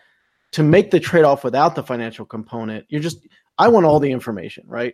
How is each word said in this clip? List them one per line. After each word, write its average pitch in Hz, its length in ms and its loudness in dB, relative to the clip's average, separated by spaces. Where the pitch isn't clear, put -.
to - 100 -2
make 175 300 4
the 175 80 4
trade-off 151 440 2
without 139 300 0
the 139 80 -10
financial 117 440 -10
component, 110 640 -12
you're 151 120 -6
just, 165 240 -10
I 196 120 4
want 202 180 4
all 151 120 4
the 139 120 0
information, 117 560 -10
right? 117 260 -8